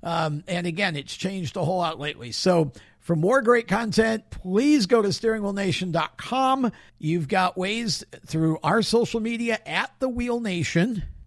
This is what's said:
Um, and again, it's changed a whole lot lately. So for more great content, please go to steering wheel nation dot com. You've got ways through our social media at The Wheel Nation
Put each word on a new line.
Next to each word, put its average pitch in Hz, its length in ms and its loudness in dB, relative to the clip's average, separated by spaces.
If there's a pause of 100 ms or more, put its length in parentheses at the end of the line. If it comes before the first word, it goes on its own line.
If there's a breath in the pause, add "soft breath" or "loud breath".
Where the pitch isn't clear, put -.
Um, 160 440 -2
and 175 200 -4
again, 170 300 -2
it's - 180 -10
changed 185 400 -6
a 180 80 -2
whole 180 140 0
lot 160 220 -2
lately. 127 340 -8
So 170 400 2 (260 loud breath)
for - 160 0
more 208 260 4
great 233 260 4
content, 220 640 0
please 226 580 4
go 233 140 6
to 196 120 2
steering 220 280 0
wheel 196 120 -2
nation 185 380 -2
dot 156 260 -2
com. 262 540 0 (280 loud breath)
You've 160 300 -2
got 185 280 0
ways 208 460 -2 (220)
through 160 360 0
our 196 200 2
social 226 400 0
media 233 440 -2
at 170 340 -2
The 262 100 0
Wheel 240 320 -4
Nation 185 600 0 (240)